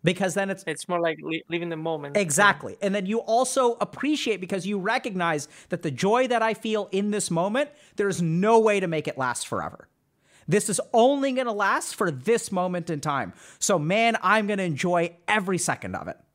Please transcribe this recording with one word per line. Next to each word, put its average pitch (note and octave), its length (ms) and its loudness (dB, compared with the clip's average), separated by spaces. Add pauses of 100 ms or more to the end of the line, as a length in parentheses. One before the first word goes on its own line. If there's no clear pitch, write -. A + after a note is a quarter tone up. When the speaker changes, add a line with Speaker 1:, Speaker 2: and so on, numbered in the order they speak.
Speaker 1:
Because F3+ 300 0
then G3 160 -2
it's F#3+ 160 -6
Speaker 2:
It's D#3 220 -8
more F3 120 0
like D#3+ 220 0
li-, D#3+ 260 -6
living E3+ 220 -4
the E3 60 -6
moment. D#3 400 -6
Speaker 1:
Exactly. E3 680 2
And G3 120 0
then G3 120 -2
you A3 140 -2
also A#3+ 600 2
appreciate, C4 600 -2
because F#3 260 -4
you G3+ 120 -2
recognize F3+ 720 -2 (220)
that F3 120 -4
the D#3 80 -2
joy G#3+ 380 2
that A#3 140 2
I A3 120 2
feel G#3+ 380 -2
in G3+ 180 0
this G3+ 200 -2
moment, G#3+ 400 0 (260)
there's G3 260 0
no F#3+ 380 6
way G#3 200 4
to F#3 60 -2
make D#3 220 -2
it - 100 -8
last B2 300 -2
forever. E2+ 400 -6 (580)
This G3+ 220 2
is G#3 100 -2 (140)
only C4+ 400 4
gonna B3 220 -2
last G#3 400 -2
for F#3+ 160 0
this D#3+ 420 0
moment F3+ 380 -2
in D3+ 100 -4
time. C3+ 320 -2 (260)
So, G3 200 2
man, G#3+ 440 2
I'm G#3 240 2
gonna G3+ 160 -2
enjoy E3+ 540 0 (100)
every G3 300 0
second A#2 400 -4
of - 100 -10
it. - 120 -10 (160)